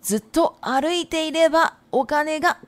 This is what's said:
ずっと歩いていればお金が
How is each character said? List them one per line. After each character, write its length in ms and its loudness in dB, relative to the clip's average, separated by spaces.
ず 140 -2
っ 20 0
と 420 0
歩 320 -2
い 140 -4
て 200 -4
い 40 -6
れ 180 4
ば 280 0
お 140 0
金 340 -2
が 280 -2